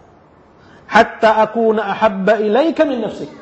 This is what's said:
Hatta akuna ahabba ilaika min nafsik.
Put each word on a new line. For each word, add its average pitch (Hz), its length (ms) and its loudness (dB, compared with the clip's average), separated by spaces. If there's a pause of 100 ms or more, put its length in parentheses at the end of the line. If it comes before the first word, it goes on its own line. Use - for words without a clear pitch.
(880)
Hatta 220 520 2
akuna 220 440 0
ahabba 202 560 0
ilaika 277 480 0
min 247 160 -4
nafsik. 170 240 -10 (140)